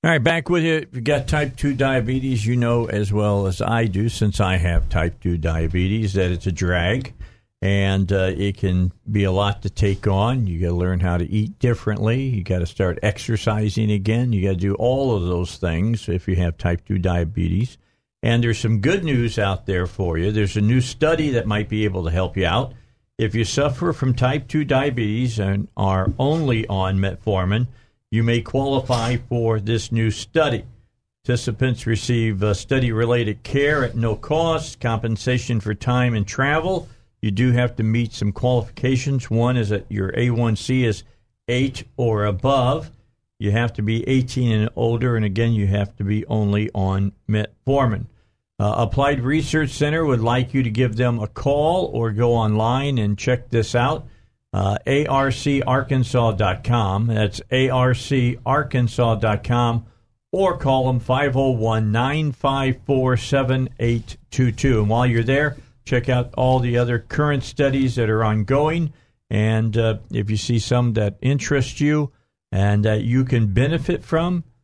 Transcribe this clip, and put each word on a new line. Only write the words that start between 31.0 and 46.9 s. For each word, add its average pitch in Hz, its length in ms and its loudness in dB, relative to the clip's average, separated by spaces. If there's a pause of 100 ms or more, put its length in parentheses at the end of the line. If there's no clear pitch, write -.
Participants 123 640 -2
receive, 113 560 0
uh, 104 100 2
study-related 117 880 0
care 143 420 0
at 120 120 -6
no 117 200 0
cost, 156 640 -2
compensation 117 800 -2
for 113 120 -6
time 123 400 0
and 104 140 0
travel. 160 600 -2 (340)
You 110 80 0
do 123 220 2
have 120 240 2
to 113 60 -2
meet 110 300 0
some 104 200 -2
qualifications. 127 1000 -2
One 120 260 2
is 107 140 0
that 104 180 -2
your 98 260 -4
A 120 140 0
one 117 280 0
C 131 280 0
is 107 200 -2 (440)
eight 131 360 -2 (120)
or 110 300 0
above. 127 640 0 (480)
You 101 140 0
have 117 220 0
to - 80 -4
be 113 240 -2
eighteen 127 460 0
and 110 240 2
older, 117 400 0
and 107 80 0
again, 113 300 0
you 101 140 2
have 101 280 -2
to 98 80 -6
be 107 220 -2
only 104 480 0
on 98 380 0 (140)